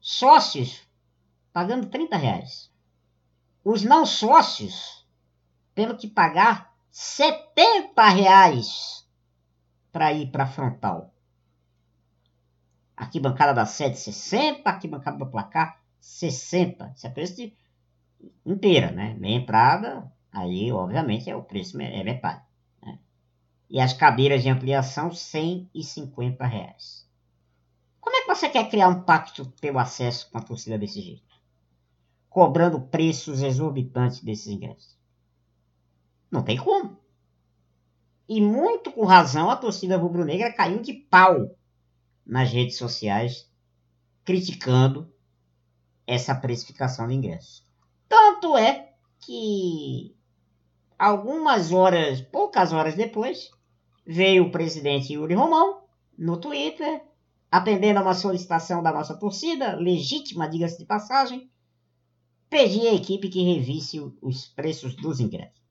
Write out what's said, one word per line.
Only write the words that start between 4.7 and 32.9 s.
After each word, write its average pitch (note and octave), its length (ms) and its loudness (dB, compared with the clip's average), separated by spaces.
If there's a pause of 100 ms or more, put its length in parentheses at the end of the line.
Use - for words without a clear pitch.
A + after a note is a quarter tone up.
tendo A3+ 220 -2
que A3 120 -14
pagar F#3+ 640 2 (180)
setenta D#4 1160 4
reais F#3+ 1000 6 (840)
pra D#3 200 2
ir D3 180 -4
pra C3+ 160 -2
frontal. A2 680 -6 (1800)
Arquibancada C3+ 560 0
da A#2 140 2
sede, C3+ 320 -4
sessenta. A#3 720 -2
Arquibancada C#3+ 480 -10
do C#3 80 -10
placar, D#3 560 -6 (180)
sessenta. - 960 -6
Isso - 100 -18
é C3 40 -12
preço F3+ 260 -10
de A#3 160 -16 (920)
inteira, E3+ 440 4
né? G#2 280 -8
Meia G2 180 -2
entrada, D3+ 720 2 (220)
aí, F#2+ 400 -4
obviamente, A#2 560 -4
é G3+ 80 -10
o - 60 -12
preço F#2+ 340 -12
me-, D2 80 -10
é C2 180 -10
metade, G#2+ 400 -8 (400)
né? - 160 -18 (720)
E C3 120 -2
as B2+ 120 2
cadeiras C3+ 500 4
de C3 60 0
ampliação, C3+ 640 -2
cem E3+ 640 -8
e D#3+ 100 -10
cinquenta C3 600 -8
reais. G2 600 -12 (960)
Como - 160 -4
é B4+ 60 0
que F#4 120 -2
você D4+ 140 -4
quer A3 220 -2
criar G3 180 6
um F3+ 140 0
pacto D#3 580 -2
pelo C#3+ 180 -4
acesso B2 520 -4
com A#2+ 80 -10
a A2 40 -12
torcida A2 360 -10
desse G2+ 220 -10
jeito? F2+ 280 -18 (1000)
Cobrando E3 520 4
preços D#3 600 -2